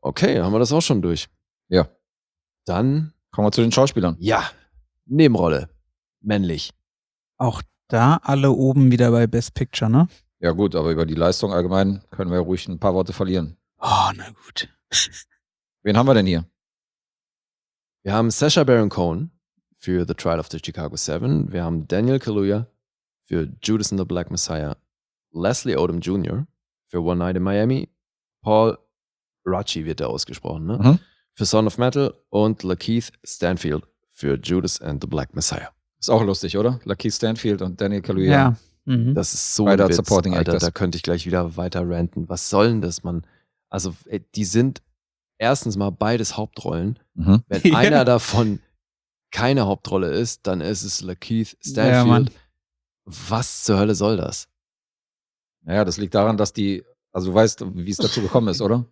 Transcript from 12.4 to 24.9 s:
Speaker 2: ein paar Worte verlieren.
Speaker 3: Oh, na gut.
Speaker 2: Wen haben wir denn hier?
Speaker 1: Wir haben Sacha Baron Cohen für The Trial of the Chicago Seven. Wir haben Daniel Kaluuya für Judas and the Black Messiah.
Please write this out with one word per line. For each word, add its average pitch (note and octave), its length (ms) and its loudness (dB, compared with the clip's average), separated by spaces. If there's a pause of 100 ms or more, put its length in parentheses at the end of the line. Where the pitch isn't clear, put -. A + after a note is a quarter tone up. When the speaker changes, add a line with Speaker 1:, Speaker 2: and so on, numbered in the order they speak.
Speaker 2:
ein F2 100 -10
paar G2 140 0
Worte F#2 200 -2
verlieren. F#2 440 -4 (220)
Speaker 3:
Oh, - 360 0
na - 140 -18 (160)
gut. - 240 -10 (1120)
Speaker 2:
Wen G2+ 140 2
haben B2 100 4
wir C3+ 60 6
denn G#2+ 120 4
hier? F2 200 0 (1600)
Speaker 1:
Wir G2 100 -4
haben A2+ 180 2
Sacha D3+ 320 2
Baron A#2 260 4
Cohen F2+ 420 -2 (440)
für F2+ 320 -2
The F2 60 -6
Trial E2 260 -2
of D#2 100 -8
the D#2+ 140 -10
Chicago D#2 320 -10
Seven. A#2+ 560 -2
Wir F2+ 120 -4
haben E2 240 -4
Daniel A#2+ 320 0
Kaluuya G#2 480 -2 (560)
für D#2+ 280 -4 (100)
Judas G#2+ 300 -2
and G2 80 -2
the F#2 60 -2
Black F2 260 -6
Messiah. D#2 460 -6 (540)